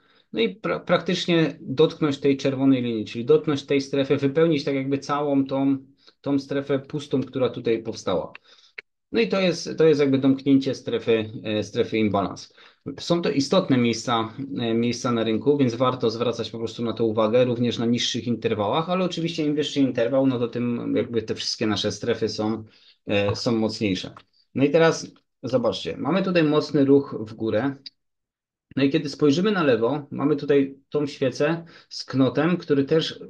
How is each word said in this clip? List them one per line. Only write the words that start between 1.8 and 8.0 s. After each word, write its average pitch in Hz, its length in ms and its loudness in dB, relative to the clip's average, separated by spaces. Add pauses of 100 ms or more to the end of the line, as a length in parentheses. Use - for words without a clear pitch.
tej 139 180 2
czerwonej 135 460 2
linii, 113 220 -2
czyli 117 200 -8
dotknąć 151 420 2
tej 139 140 2
strefy, 135 360 0
wypełnić 143 480 2
tak 143 100 -2
jakby 135 240 -2
całą 143 460 0
tą, 135 340 0 (420)
tą 143 180 0
strefę 139 400 -2
pustą, 135 440 -4
która 127 260 -2
tutaj 113 340 -2
powstała. - 500 -4 (800)